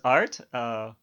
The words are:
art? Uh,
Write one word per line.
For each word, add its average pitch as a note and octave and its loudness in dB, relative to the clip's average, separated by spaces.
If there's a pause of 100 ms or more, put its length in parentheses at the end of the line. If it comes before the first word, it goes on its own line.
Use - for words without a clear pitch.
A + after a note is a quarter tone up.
art? D3+ 4 (140)
Uh, A2+ -6 (100)